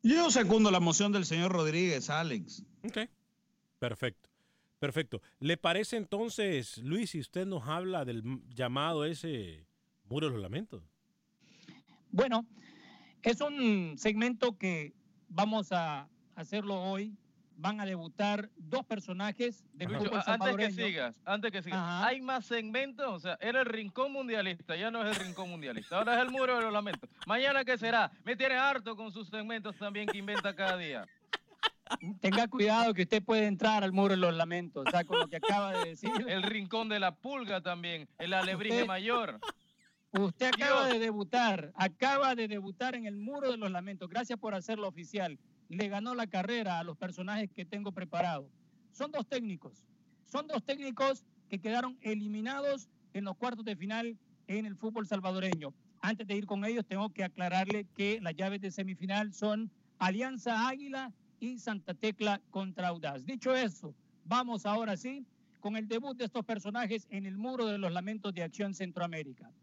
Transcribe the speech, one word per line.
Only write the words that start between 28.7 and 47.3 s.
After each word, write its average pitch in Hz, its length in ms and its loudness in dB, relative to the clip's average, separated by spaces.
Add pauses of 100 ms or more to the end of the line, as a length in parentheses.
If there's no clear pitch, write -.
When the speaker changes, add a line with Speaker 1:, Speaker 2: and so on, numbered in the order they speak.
Speaker 4:
con 214 160 -10
sus 196 160 -12
segmentos 214 480 -6
también 208 320 -4
que 208 100 -2
inventa 196 380 -2
cada 190 200 2
día. 143 300 -4 (1120)
Speaker 3:
Tenga 208 280 4
cuidado 226 440 4
que 185 100 2
usted 208 200 4
puede 220 240 4
entrar 208 380 4
al 190 80 2
Muro 196 220 6
de - 20 4
los 175 180 4
Lamentos, 165 540 -2
o - 20 4
sea, 175 140 4
con 480 160 2
lo 381 80 2
que - 80 -6
acaba - 420 2
de 466 120 -2
decir. - 200 -4 (160)
Speaker 4:
El 190 160 0
Rincón 220 460 -2
de 208 100 0
la 180 160 2
Pulga 233 460 -4
también, 170 480 -6 (100)
el 175 160 -2
Alebrije 190 440 2
Speaker 3:
Usted 240 100 2
Speaker 4:
Mayor. 220 500 0 (720)
Speaker 3:
Usted 202 360 2
acaba 269 400 4
Speaker 4:
Dios. 247 80 4
Speaker 3:
de 226 100 2
debutar, 208 720 2
acaba 262 580 4
de 226 140 -2
debutar 208 480 -4
en 226 100 -6
el 202 100 -6
Muro 262 360 -2
de 233 60 -2
los 202 120 -2
Lamentos. 185 380 -6
Gracias 226 320 -4
por 208 160 -4
hacerlo 208 320 -4
oficial. 170 500 -6 (320)
Le 196 180 -2
ganó 214 260 -4
la 233 120 -2
carrera 190 520 -2
a 165 60 -4
los 165 140 -10
personajes 190 520 -6